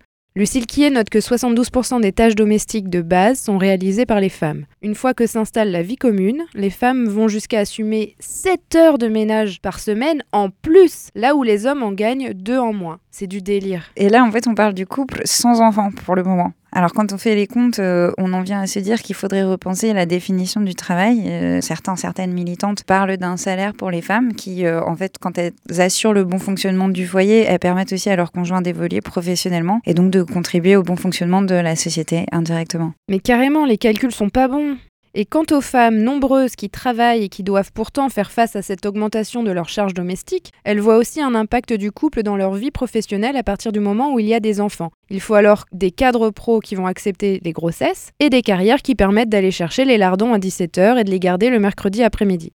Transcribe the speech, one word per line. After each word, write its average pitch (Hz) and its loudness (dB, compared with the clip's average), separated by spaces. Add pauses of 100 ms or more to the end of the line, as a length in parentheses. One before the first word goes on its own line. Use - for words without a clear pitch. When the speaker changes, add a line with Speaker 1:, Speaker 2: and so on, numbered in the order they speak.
(340)
Speaker 1:
Lucille 220 0
Quillet 294 2
note 240 2
que 214 2
soixante-douze 240 0
pour 247 -2
cent 247 -2
des 196 2
tâches 226 4
domestiques 214 0
de 175 -2
base 185 2
sont 196 -2
réalisées 190 0
par 208 0
les 190 0
femmes. 147 -6 (160)
Une 208 -6
fois 254 0
que 233 0
s'installe 214 -2
la 170 -2
vie 202 -6
commune, 220 0 (100)
les 196 -2
femmes 247 0
vont 214 2
jusqu'à 214 -2
assumer 214 -4
sept - -2
heures 330 6
de 233 0
ménage 214 0
par - -8
semaine 254 -2 (100)
en 202 0
plus, 330 4
là 240 2
où 285 2
les 214 2
hommes 285 -2
en 208 -4
gagnent 226 -2
deux 202 -2
en 233 0
moins. 175 -8 (120)
C'est - -12
du 190 -10
délire. 190 -4
Speaker 2:
Et 202 4
là, 233 6
en 220 2
fait, 240 0
on 226 2
parle 208 2
du 185 -6
couple - -8
sans 240 2
enfants 208 4
pour - -4
le 185 0
moment. 175 0 (240)
Alors, 175 2
quand 208 0
on 196 -6
fait 214 0
les 202 2
comptes, 240 0
euh, 180 2
on 185 -2
en 185 -2
vient 196 -4
à 190 -4
se 196 -4
dire 214 0
qu'il - -8
faudrait 196 -2
repenser 190 -2
la 185 2
définition 185 -2
du 190 -2
travail. 202 0
Euh, 175 -2
certains, 170 -4
certaines 180 -6
militantes 180 -4
parlent 190 0
d'un 180 -4
salaire 190 -4
pour 190 -6
les 170 -4
femmes 220 0
qui, 185 -4
euh, 165 0
en 165 -4
fait, 190 -6
quand 180 -6
elles 175 -2 (260)
assurent 185 2
le 202 4
bon 185 -2
fonctionnement 190 0
du 180 -2
foyer, 196 4
elles 180 2
permettent 185 0
aussi 190 -2
à 190 2
leur 175 0
conjoint 180 -2
d'évoluer 175 -2
professionnellement 180 -2
et 170 2
donc 185 4
de 185 4
contribuer 175 2
au 196 6
bon 175 -2
fonctionnement 185 0
de 185 0
la 165 0
société 165 -2
indirectement. 165 -2 (180)
Speaker 1:
Mais 190 0
carrément, 262 2
les 220 2
calculs 233 0
sont 208 -4
pas 254 2
bons. 285 -2 (400)
Et 208 -2
quant 320 0
aux 285 2
femmes 233 4
nombreuses 262 2
qui 202 -10
travaillent 240 0
et 196 -4
qui 190 -12
doivent 196 0
pourtant 269 -4
faire 208 -4
face 233 0
à 196 -6
cette 190 -8
augmentation 214 -4
de 202 -2
leur 170 -4
charge 196 -2
domestique, 185 -6 (140)
elles 208 0
voient 220 4
aussi 233 0
un 262 0
impact 240 -2
du 208 -4
couple 285 -4
dans 202 -4
leur 190 -2
vie 247 -6
professionnelle 226 -4
à 233 -2
partir 202 -4
du 208 -2
moment 208 0
où 247 0
il 214 0
y 220 2
a 233 2
des 208 0
enfants. 202 -4 (200)
Il 196 -6
faut 214 0
alors 208 6
des 180 -2
cadres 240 2
pros 226 0
qui 208 -8
vont 185 -2
accepter 190 -4
les 170 -4
grossesses 170 -4 (100)
et 294 4
des 247 4
carrières 208 2
qui 254 0
permettent 208 2
d'aller 196 2
chercher 180 -2
les 247 4
lardons 202 2
à 202 2
dix-sept 185 -4
heures 226 4
et 220 2
de 196 -4
les 185 0
garder 180 2
le 240 2
mercredi 202 0
après-midi. 190 0